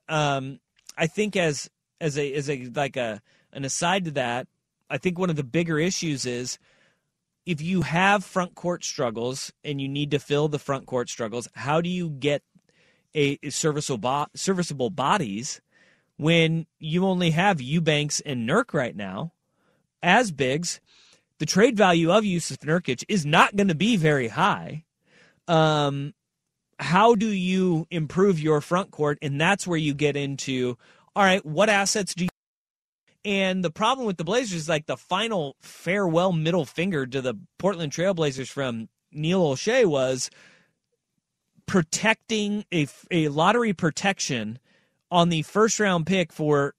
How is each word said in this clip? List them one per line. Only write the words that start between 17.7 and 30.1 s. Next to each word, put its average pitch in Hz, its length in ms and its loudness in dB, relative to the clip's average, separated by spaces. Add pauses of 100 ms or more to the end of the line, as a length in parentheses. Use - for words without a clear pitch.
and 123 280 -4
Nurk 220 240 0
right 123 240 -2
now 104 360 -6 (680)
as 196 280 4
bigs? 139 500 -2 (600)
The 156 60 -2
trade 214 300 4
value 175 360 6
of 214 120 4
Yusuf 175 360 -4
Nurkic 143 480 -2
is 180 180 0
not 170 300 4
gonna 196 180 4
be 202 220 2
very 151 320 2
high. 147 560 -2 (640)
Um, 147 680 2 (640)
how 185 360 6
do 220 140 0
you 185 600 0
improve 175 480 2
your 151 220 2
front 156 300 -2
court? 147 320 -2
And 143 180 -2
that's 190 260 2
where 175 120 0
you 151 160 0
get 143 220 0